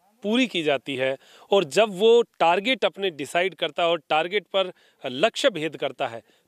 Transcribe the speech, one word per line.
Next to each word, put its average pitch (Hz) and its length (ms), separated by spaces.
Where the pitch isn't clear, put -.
पूरी 233 240
की 185 160
जाती 143 340
है 131 200
और 196 140
जब 180 340
वो 226 240
टारगेट 196 640
अपने 190 260
डिसाइड 160 440
करता 165 280
है 170 60
और 170 200
टारगेट 175 380
पर 190 260
लक्ष्य 170 440
भेद 156 260
करता 139 300
है 113 160